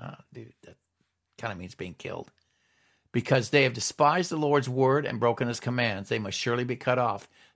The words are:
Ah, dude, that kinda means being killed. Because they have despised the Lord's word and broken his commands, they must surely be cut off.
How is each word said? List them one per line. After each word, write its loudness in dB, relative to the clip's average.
Ah, -14
dude, -18
that -20
kinda -6
means -14
being -10
killed. -12
Because 0
they 6
have 4
despised 2
the -2
Lord's 2
word 2
and -4
broken 2
his -6
commands, -2
they 0
must -6
surely 0
be -4
cut 0
off. -2